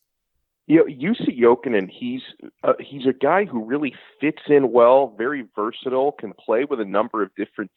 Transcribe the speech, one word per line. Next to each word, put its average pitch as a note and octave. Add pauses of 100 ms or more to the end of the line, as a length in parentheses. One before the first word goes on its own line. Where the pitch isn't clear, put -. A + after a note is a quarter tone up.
(680)
You D3+
know, E3
Jussi D3+
Jokinen, A#2
he's, B2 (420)
uh, -
he's C3+
a C3
guy E3
who B2+
really C3+ (260)
fits D3+
in C#3
well, A#2+
very B2+ (100)
versatile, C3
can D3
play A#2
with C#3+
a G#2+
number G#2
of F#2+
different G2+